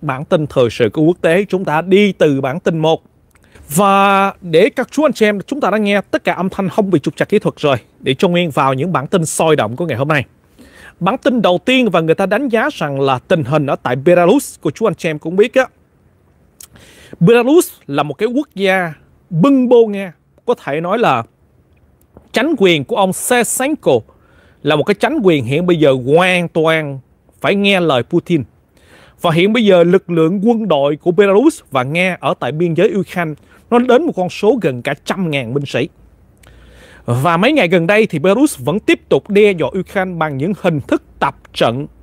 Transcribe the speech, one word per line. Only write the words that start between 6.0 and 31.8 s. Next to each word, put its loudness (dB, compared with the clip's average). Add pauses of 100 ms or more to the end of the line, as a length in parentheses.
tất -4
cả -2
âm -4
thanh -4
không -2
bị 2
trục -6
trặc -2
kỹ 2
thuật -4
rồi. 0 (240)
Để -2
cho 0
Nguyên 0
vào 0
những -4
bản -2
tin 0
sôi 0
động -2
của -6
ngày -4
hôm -4
nay. 0 (760)
Bản -2
tin 0
đầu 2
tiên, 2
và 2
người 2
ta -2
đánh -2
giá -2
rằng -6
là 0
tình -2
hình 0
ở -2
tại -2
Belarus 2
của -4
chú -4
anh 0
chị -6
em -6
cũng -8
biết 2
á. 2 (1500)
Belarus 4 (140)
là -2
một -6
cái -2
quốc -4
gia -2 (380)
bưng 2
bô 6
Nga. -8 (340)
Có 0 (100)
thể -4
nói -2
là 2 (1120)
chánh 0
quyền 2
của -6
ông 0
Shevchenko -2 (720)
là 0
một 0
cái 0
chánh -2
quyền 2
hiện -2
bây 2
giờ 2 (100)
hoàn 2
toàn -2 (420)
phải 0
nghe 2
lời 0
Putin. -2 (800)
Và 0
hiện 2
bây 0
giờ, 6
lực 0
lượng 0
quân 0
đội 0
của -4
Belarus 2 (100)
và -2